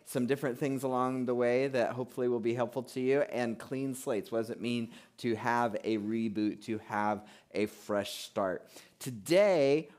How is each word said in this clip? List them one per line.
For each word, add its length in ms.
some 200
different 320
things 240
along 460
the 80
way 320
that 240
hopefully 360
will 120
be 160
helpful 280
to 160
you. 220
And 380
clean 340
slates. 380
What 80
does 100
it 120
mean 280
to 180
have 480
a 160
reboot, 640
to 220
have 400
a 140
fresh 560
start? 440
Today, 1000